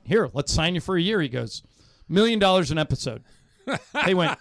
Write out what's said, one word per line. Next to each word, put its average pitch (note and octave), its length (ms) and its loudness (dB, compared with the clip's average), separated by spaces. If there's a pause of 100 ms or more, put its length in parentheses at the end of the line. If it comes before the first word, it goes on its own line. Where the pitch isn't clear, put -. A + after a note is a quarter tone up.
Here, F#3 280 0
let's C#3+ 200 -4
sign E3 220 0
you E3+ 60 -2
for F#3+ 160 -4
a E3+ 60 0
year." G3+ 180 0
He C#3+ 80 -2
goes, A#2+ 340 -8 (460)
"Million A3 300 2
dollars F#3 320 2
an D#3 80 -2
episode." C3+ 440 -4 (840)
They F#3+ 80 2
went, - 260 0